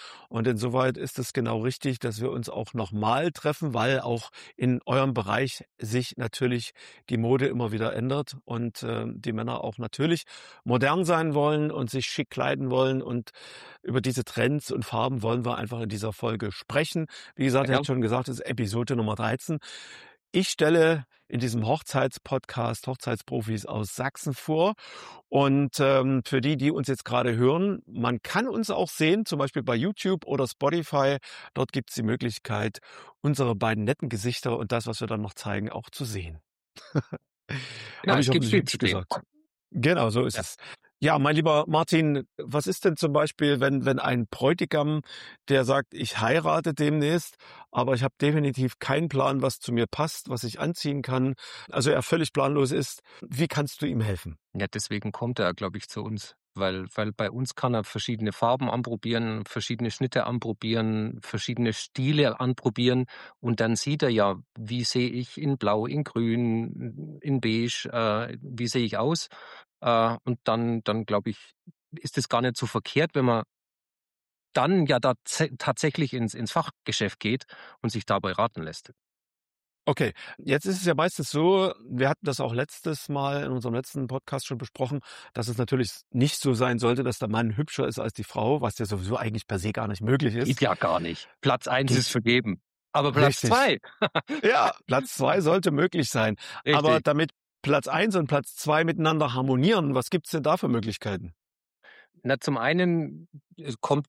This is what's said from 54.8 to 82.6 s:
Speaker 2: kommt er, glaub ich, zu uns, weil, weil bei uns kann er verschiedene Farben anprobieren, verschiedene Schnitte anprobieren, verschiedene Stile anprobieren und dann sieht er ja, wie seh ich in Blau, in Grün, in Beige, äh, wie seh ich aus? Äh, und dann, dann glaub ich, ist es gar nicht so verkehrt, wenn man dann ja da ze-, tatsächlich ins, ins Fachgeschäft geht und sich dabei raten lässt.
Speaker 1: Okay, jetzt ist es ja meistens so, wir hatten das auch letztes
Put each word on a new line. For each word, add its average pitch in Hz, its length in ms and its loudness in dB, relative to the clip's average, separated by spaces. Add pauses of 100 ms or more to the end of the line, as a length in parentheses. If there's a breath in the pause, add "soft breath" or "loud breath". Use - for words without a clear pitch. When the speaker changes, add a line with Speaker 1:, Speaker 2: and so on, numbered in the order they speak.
Speaker 2:
kommt 120 280 -4
er, 90 160 0
glaub 92 200 -6
ich, - 140 -12
zu 107 140 -8
uns, 104 320 -8 (200)
weil, 95 300 -2 (100)
weil 107 180 -2
bei - 180 -2
uns 127 240 -6
kann 123 180 -2
er 110 120 0
verschiedene 110 480 -4
Farben 120 360 0
anprobieren, 117 800 -2
verschiedene 117 440 -4
Schnitte 127 360 -2
anprobieren, 113 960 -2
verschiedene 117 500 -2
Stile 135 680 0
anprobieren 123 640 2 (320 loud breath)
und 117 220 0
dann 113 140 2
sieht 147 280 -2
er 139 80 4
ja, 101 260 4 (220)
wie 117 260 -4
seh 123 220 0
ich 123 320 -6
in 139 180 0
Blau, 107 300 0
in 143 180 -2
Grün, 120 1160 -2
in 135 180 0
Beige, 117 500 -2
äh, 113 520 -2
wie 127 240 -6
seh 120 180 0
ich 107 140 -4
aus? 147 300 -2 (540 loud breath)
Äh, 117 420 4
und 123 200 -2
dann, 117 400 0
dann 107 220 -2
glaub 104 200 0
ich, - 280 -8 (380)
ist - 260 -8
es 131 100 -2
gar 120 140 2
nicht 123 160 0
so 123 80 -2
verkehrt, 147 480 -2
wenn 139 100 2
man 117 200 2 (1080)
dann 165 320 4
ja 135 160 4
da 127 140 4 (100)
ze-, - 320 -2
tatsächlich 143 560 0
ins, 117 220 -2
ins 120 180 -6
Fachgeschäft - 640 -2
geht 117 260 -2 (360 loud breath)
und 120 80 -4
sich 107 160 -4
dabei 98 280 0
raten 101 300 -2
lässt. 80 300 -12 (920)
Speaker 1:
Okay, 135 260 0 (240 loud breath)
jetzt 147 300 0
ist 190 140 0
es 185 40 -4
ja 175 100 4
meistens 156 360 0
so, 185 420 4 (160)
wir 127 220 2
hatten - 160 -4
das 139 140 -2
auch 131 120 -2
letztes 143 560 -4